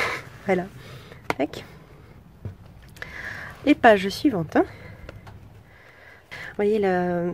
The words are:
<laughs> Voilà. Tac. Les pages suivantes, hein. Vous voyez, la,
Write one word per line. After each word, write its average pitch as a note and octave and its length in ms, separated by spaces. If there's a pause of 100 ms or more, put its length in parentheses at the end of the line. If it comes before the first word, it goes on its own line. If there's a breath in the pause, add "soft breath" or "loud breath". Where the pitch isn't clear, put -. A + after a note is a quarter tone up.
(180)
<laughs> - 280
Voilà. F#3 180 (720 loud breath)
Tac. - 280 (2000 loud breath)
Les D4 100
pages G3+ 320
suivantes, F#3+ 480
hein. D#4+ 80 (1700 loud breath)
Vous - 240
voyez, G#3 240
la, F3+ 440 (100)